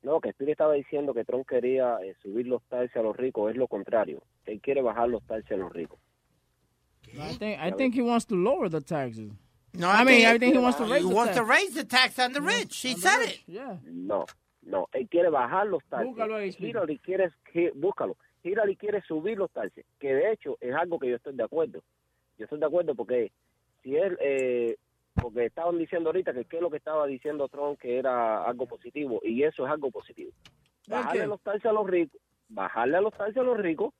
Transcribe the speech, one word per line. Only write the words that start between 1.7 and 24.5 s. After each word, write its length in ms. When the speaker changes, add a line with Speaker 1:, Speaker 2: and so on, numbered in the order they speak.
Speaker 1:
eh, 180
subir 260
los 220
taxes 280
a 60
los 120
ricos, 360
es 60
lo 100
contrario. 560
Él 160
quiere 200
bajar 280
los 180
taxes 240
a 60
los 140
ricos. 280
Speaker 2:
I 240
think, 220
I 120
think 240
he 60
wants 260
to 80
lower 340
the 120
taxes. 500
Speaker 3:
No, 160
Speaker 2:
I 120
Speaker 3:
I 40
Speaker 2:
mean, 120
Speaker 3:
think 100
Speaker 2:
I 120
think 160
he 40
wants 180
to 80
Speaker 3:
he 80
Speaker 2:
raise 140
the 80
Speaker 3:
wants 200
to 40
Speaker 2:
tax. 100
Speaker 3:
raise 240
the 120
tax 340
on 140
the 80
Speaker 2:
Yeah, 60
Speaker 3:
rich. 340
He 80
Speaker 2:
on 60
the 60
Speaker 3:
said 180
Speaker 2:
rich, 280
Speaker 3:
it. 60
Speaker 2:
yeah. 320
Speaker 1:
No, 400
no, 300
él 160
quiere 200
bajar 380
los 220
taxes. 200
Speaker 2:
Búscalo 280
ahí, 140
Speedy. 200
Speaker 1:
Hillary 280
quiere, 320
que, 240
búscalo. 420
Hillary 320
quiere 320
subir 300
los 140
taxes, 340
que 140
de 180
hecho 300
es 140
algo 240
que 100
yo 80
estoy 180
de 80
acuerdo. 380
Yo 80
estoy 140
de 60
acuerdo 300
porque 360
si 120
él, 260
eh, 540